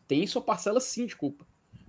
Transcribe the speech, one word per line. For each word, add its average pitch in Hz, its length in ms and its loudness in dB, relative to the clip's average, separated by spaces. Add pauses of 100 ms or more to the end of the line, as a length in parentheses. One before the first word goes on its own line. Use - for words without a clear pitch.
tem 151 180 4
sua 170 160 -2
parcela 214 380 2
sim 240 260 -2
de - 120 -8
culpa. - 280 -4 (440)